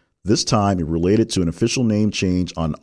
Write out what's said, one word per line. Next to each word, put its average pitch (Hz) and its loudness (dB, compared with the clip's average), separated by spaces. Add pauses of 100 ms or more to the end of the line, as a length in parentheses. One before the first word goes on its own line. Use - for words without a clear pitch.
(240)
This - 0
time, 101 2
it 80 -2
related 90 2
to 92 0
an 85 0
official 117 -2
name 107 0
change 90 -2
on 80 -2